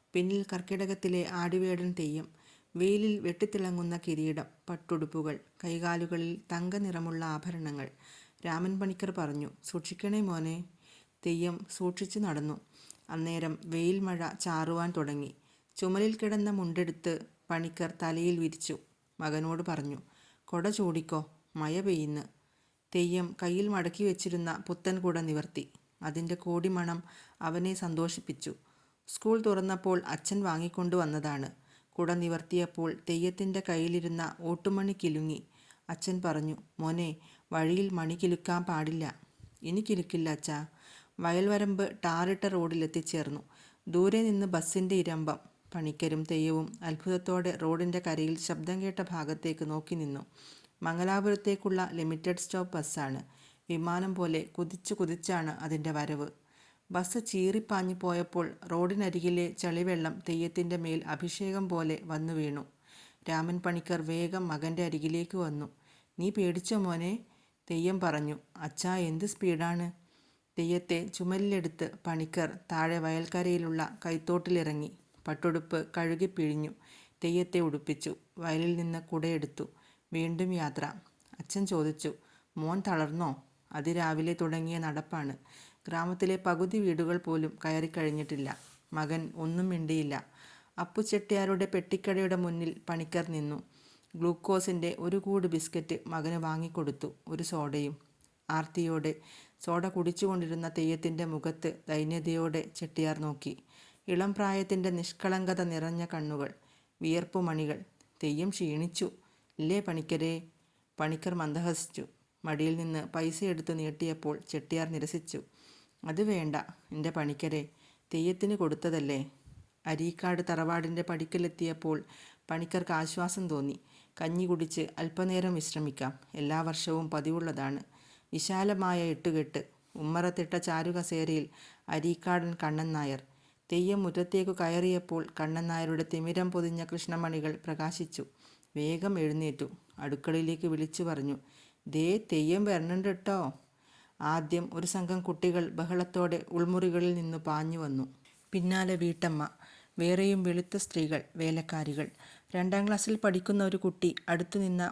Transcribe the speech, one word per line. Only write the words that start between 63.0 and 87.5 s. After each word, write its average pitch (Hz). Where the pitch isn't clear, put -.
രാമൻ 165
പണിക്കർ 175
വേഗം 170
മകൻ്റെ 160
അരികിലേക്ക് 160
വന്നു. 147
"നീ 175
പേടിച്ചോ 185
മോനെ?" 175
തെയ്യം 175
പറഞ്ഞു. 151
"അച്ഛാ, 165
എന്ത് 165
സ്പീഡാണ്." 175
തെയ്യത്തെ 175
ചുമലിലെടുത്ത് 185
പണിക്കർ 160
താഴെ 165
വയൽക്കരയിലുള്ള 165
കൈത്തോട്ടിലിറങ്ങി. 165
പട്ടുടുപ്പ് 160
കഴുകി 170
പിഴിഞ്ഞു. 151
തെയ്യത്തെ 175
ഉടുപ്പിച്ചു. 151
വയലിൽ 165
നിന്ന് 165
കുടയെടുത്തു. 160
വീണ്ടും 165
യാത്ര. 151
അച്ഛൻ -
ചോദിച്ചു, 156
"മോൻ 160
തളർന്നോ?" 160
അതിരാവിലെ 160
തുടങ്ങിയ 165
നടപ്പാണ്. 151
ഗ്രാമത്തിലെ 180
പകുതി 185
വീടുകൾ 175
പോലും 160